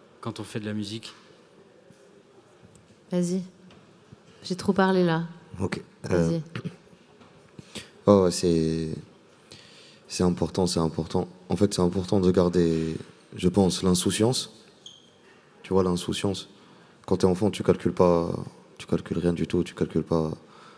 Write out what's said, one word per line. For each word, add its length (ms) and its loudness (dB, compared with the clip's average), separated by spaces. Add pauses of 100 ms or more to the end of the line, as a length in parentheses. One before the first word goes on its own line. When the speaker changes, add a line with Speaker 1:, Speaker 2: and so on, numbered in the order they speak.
(220)
Speaker 1:
quand 180 -10
on 40 -10
fait 180 -10
de 40 -8
la 80 -6
musique ? 400 -8 (2000)
Speaker 2:
Vas-y. 320 -2 (1000)
J'ai 140 -8
trop 180 -2
parlé 300 2
là. 200 0 (360)
Speaker 3:
Ok. 220 -6 (220)
Speaker 2:
Vas-y. 320 0
Speaker 3:
Euh, 40 -2 (1700)
<clears throat> 0 -
oh, 180 8
ouais, 80 4
c'est, 580 0 (1160)
c'est 160 -4
important, 440 0
c'est 120 -2
important. 480 -2 (220)
En 60 -2
fait, 180 2
c'est 80 0
important 380 0
de 100 4
garder, 640 2 (400)
je 140 0
pense, 320 2
l'insouciance. 720 0 (1120)
Tu 100 -6
vois, 100 4
l'insouciance. 640 -4 (580)
Quand 120 0
t'es 80 2
enfant, 240 2
tu 140 -6
calcules 300 2
pas, 360 4 (480)
tu 80 -18
calcules 320 -4
rien 160 0
du 140 -4
tout, 160 0
tu 100 -14
calcules 300 -2
pas 280 -2 (460)